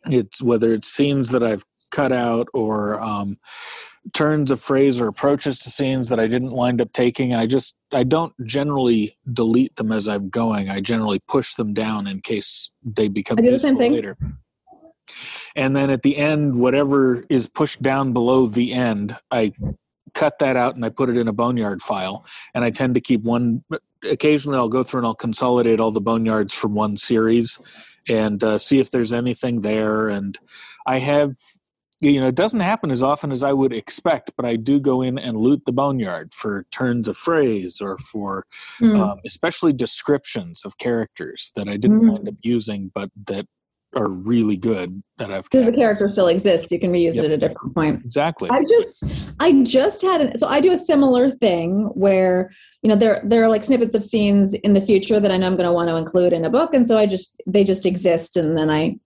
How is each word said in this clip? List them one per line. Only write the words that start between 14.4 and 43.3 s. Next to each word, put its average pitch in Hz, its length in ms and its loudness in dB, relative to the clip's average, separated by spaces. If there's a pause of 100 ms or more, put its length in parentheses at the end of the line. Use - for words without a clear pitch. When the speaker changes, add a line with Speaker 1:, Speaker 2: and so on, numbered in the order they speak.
Speaker 1:
And 135 200 0
then 139 140 2
at 127 120 0
the 139 140 2
end, 147 440 0
whatever 131 680 2
is 127 200 0
pushed - 340 -4
down 135 300 0
below 123 340 4
the 120 260 -2
end, 110 440 -2 (140)
I 110 220 0 (640)
cut 147 240 0
that 131 180 0
out 123 200 0
and 120 80 -6
I 110 40 -4
put 123 220 -2
it 117 60 0
in 117 120 0
a 107 40 -2
boneyard 113 500 -2
file. 98 420 -6 (300)
And 120 100 -2
I 117 60 2
tend 127 240 -2
to 113 60 2
keep 117 220 0
one, 117 420 -2 (460)
occasionally 147 480 0
I'll 120 100 0
go 127 140 0
through 131 180 -4
and 120 60 0
I'll 110 80 -2
consolidate 117 680 0
all 113 100 2
the 107 120 -2
boneyards 110 500 0
from 104 220 -4
one 107 220 -2
series 113 640 0 (500)
and, 107 340 0
uh, 107 160 0
see 139 200 0
if 131 120 0
there's 120 220 -2
anything 120 500 -4
there. 107 460 -2
And 98 300 -6 (480)
I 131 120 -2
have, 143 360 0 (680)
you 143 200 4
know, 131 80 2
it 127 80 0
doesn't 214 240 0
happen 190 300 -2
as 127 120 0
often 143 300 0
as 127 100 -4
I 139 100 0
would 135 200 2
expect, - 640 -4
but 123 100 -6
I 117 100 0
do 127 240 0
go 131 220 2
in 127 160 -4
and 117 180 -6
loot 135 300 2
the 135 60 -2
boneyard 120 600 -2
for 101 380 -6
turns 120 380 -2
of 101 80 -6
phrase 117 640 -2
or 98 180 -8
for, 98 480 -10 (320)
Speaker 2:
Hmm. 220 180 4
Speaker 1:
um, 104 300 0
especially 170 460 -2
descriptions 120 920 -4
of 101 140 -14
characters 113 800 -6
that 101 120 -6
I 101 80 -6
didn't 202 240 4
Speaker 2:
Hmm. 226 100 8
Speaker 1:
wind 202 180 -6
up 104 140 -10
using, 107 520 -4
but 101 160 -8 (160)
that 101 200 -6 (500)